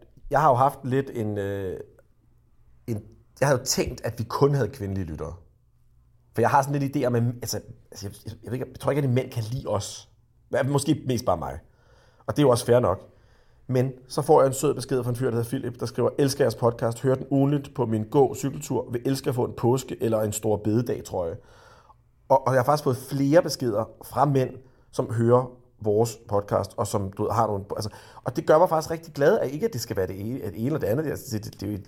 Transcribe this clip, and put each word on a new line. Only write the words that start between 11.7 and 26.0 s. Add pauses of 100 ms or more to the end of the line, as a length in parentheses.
Og
det
er
jo
også
fair
nok. (680)
Men (160)
så
får
jeg
en
sød
besked
fra
en
fyr,
der
hedder
Philip,
der
skriver,
"Elsker
jeres
podcast,
hører
den
ugenligt
på
min
gå-cykeltur,
vil
elske
at
få
en
påske-
eller
en
stor
bededag-trøje." (960)
Og,
og
jeg
har
faktisk
fået
flere
beskeder (160)
fra
mænd, (420)
som
hører (300)
vores (120)